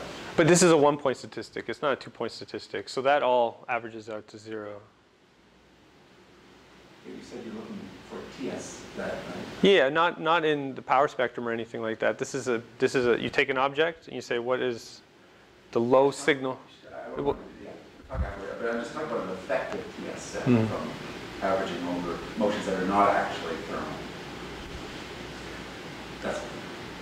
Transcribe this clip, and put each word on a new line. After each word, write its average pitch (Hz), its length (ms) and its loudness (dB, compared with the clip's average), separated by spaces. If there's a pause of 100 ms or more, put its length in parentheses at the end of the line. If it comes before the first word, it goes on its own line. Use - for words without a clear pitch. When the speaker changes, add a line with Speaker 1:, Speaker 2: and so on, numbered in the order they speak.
(360)
Speaker 1:
But 170 120 6
this 175 140 8
is 175 80 10
a 165 60 10
one-point 143 400 6
statistic. - 540 -10
It's 110 100 -8
not 143 140 4
a - 20 2
two-point - 360 -6
statistic. - 580 -8
So 139 120 -4
that 139 200 6
all 123 460 2
averages 113 420 -6
out 107 180 -8
to 110 100 -16
zero. 104 420 -10 (2250)
Speaker 2:
You - 160 -12
said 240 220 -12
you're 214 100 -10
looking 208 240 -10 (320)
for 220 80 -10 (200)
T - 120 -6
S - 320 -10 (140)
that, - 180 -6
right? - 300 -8 (180)
Speaker 1:
Yeah, 185 260 8
not, 165 320 2
not 160 240 4
in 143 300 0
the 113 80 -10
power 139 260 4
spectrum 123 400 -2
or - 40 0
anything 117 300 -4
like 110 180 -2
that. 110 180 2
This 131 160 -4
is 123 120 -4
a, 117 160 2 (160)
this 131 160 4
is 127 120 4
a, 117 140 6
you 123 100 -2
take 139 180 4
an 135 100 0
object 143 480 2
and - 80 -12
you 127 60 -6
say, 120 180 -2
"What 127 220 0
is 120 400 -4 (720)
the 120 80 2
low 131 300 8
signal?" 135 480 0 (580)
Speaker 2:
I - 40 -2
wouldn't, 143 240 0 (200)
yeah, 107 60 -12 (380)
talk - 160 -2
after - 220 -6
that, - 140 -8
but 117 140 -2
I'm 117 80 -2
just - 100 -8
talking 117 180 -6
about 104 140 -2
an 95 80 -6
effective - 520 -4 (120)
T 90 160 -8
S - 100 -10
set - 220 -8
Speaker 1:
Mm. 113 240 4
Speaker 2:
from - 220 -4 (520)
averaging 95 460 0
over 87 300 -4 (200)
motions 101 280 0
that 95 140 0
are 92 60 0
not 101 240 6
actually 82 460 0 (120)
thermal. - 200 -4 (2250)
That's - 180 -4 (600)